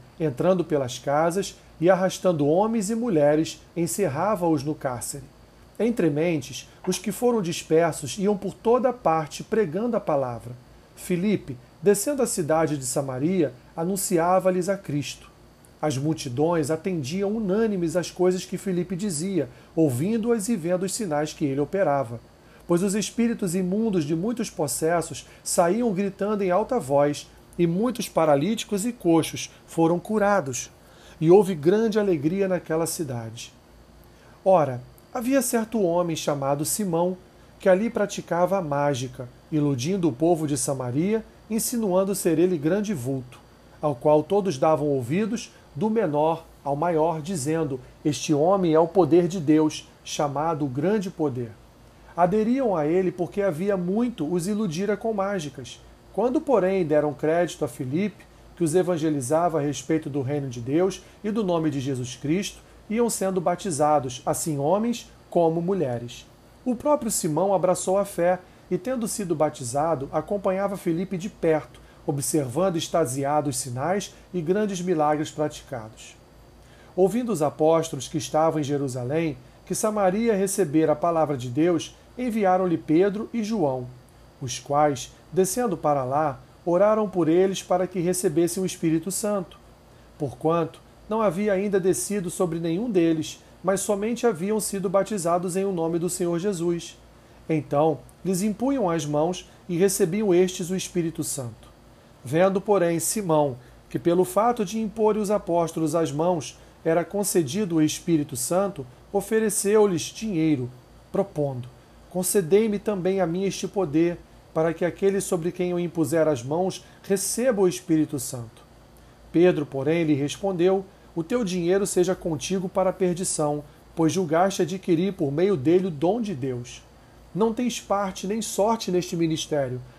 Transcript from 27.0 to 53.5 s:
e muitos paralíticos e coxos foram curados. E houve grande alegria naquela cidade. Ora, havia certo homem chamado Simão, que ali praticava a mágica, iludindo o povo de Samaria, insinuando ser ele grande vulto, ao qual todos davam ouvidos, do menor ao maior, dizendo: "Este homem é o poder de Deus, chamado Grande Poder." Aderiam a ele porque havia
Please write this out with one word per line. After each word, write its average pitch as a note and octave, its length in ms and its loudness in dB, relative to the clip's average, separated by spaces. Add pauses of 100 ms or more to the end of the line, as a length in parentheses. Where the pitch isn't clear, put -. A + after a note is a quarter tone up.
e E3+ 80 4
muitos G3 400 -2
paralíticos F3 800 0
e A#3+ 80 -2
coxos E3 580 0 (160)
foram E3 320 2
curados. G3 720 0 (480)
E D#3+ 100 4
houve F#3+ 240 8
grande G3+ 460 2
alegria F#3+ 480 0
naquela E3 380 -2
cidade. A#2+ 680 -8 (920)
Ora, C#3+ 360 4 (320)
havia B3+ 280 2
certo A3+ 400 -2
homem E3+ 340 2
chamado C#3+ 480 -2
Simão, F3+ 540 0 (420)
que - 80 0
ali F#3+ 220 4
praticava F#3 680 0
a G3 40 0
mágica, C#3+ 680 -2 (240)
iludindo D3+ 560 0
o C#3 60 2
povo D#3+ 340 2
de C#3+ 100 -2
Samaria, D3 680 -2 (260)
insinuando G3+ 680 0
ser E3 240 2
ele F3+ 180 2
grande F#3+ 360 0
vulto, B2+ 440 -6 (440)
ao D3 120 0
qual D3+ 300 4
todos F#3+ 340 0
davam D3+ 300 2
ouvidos, D#3 640 -2 (240)
do F#3+ 140 0
menor D#3+ 560 0 (180)
ao C#3 120 -2
maior, D#3+ 460 0
dizendo: D3+ 580 -4 (240)
"Este D3+ 300 0
homem E3+ 400 4
é D#3 60 8
o E3 80 6
poder F3 400 4
de F#3 120 -6
Deus, D3+ 500 2 (140)
chamado D3+ 640 -2
Grande F3+ 420 -2
Poder." B2+ 400 -4 (680)
Aderiam G#3+ 600 2
a D3+ 100 0
ele F3+ 260 2
porque F3+ 300 -4
havia G3 340 0